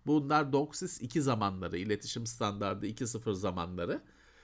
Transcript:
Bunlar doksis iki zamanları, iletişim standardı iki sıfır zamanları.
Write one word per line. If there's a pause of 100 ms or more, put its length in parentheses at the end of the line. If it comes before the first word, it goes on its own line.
Bunlar
doksis
iki
zamanları,
iletişim
standardı
iki
sıfır
zamanları. (420)